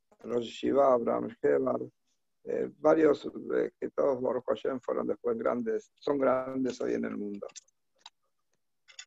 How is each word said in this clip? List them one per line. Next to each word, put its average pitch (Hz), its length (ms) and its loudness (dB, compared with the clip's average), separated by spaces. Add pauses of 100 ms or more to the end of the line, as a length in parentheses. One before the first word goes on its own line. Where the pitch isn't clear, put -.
(200)
Rosh 120 240 -2
Yeshiva, 131 480 2
Abraham 117 480 0
Hebar, 135 400 2 (640)
eh, - 340 -4
varios, 151 480 4 (300)
eh, - 140 2 (100)
que 123 100 -4
todos, 139 300 0
Baruch 127 240 -2
Hashem, 131 360 -2
fueron 127 260 -2
después 113 320 -2
grandes, 117 560 -2
son 147 240 -2
grandes 131 640 0
hoy 123 120 0
en 117 120 -2
el 110 100 -6
mundo. 101 300 -8 (1600)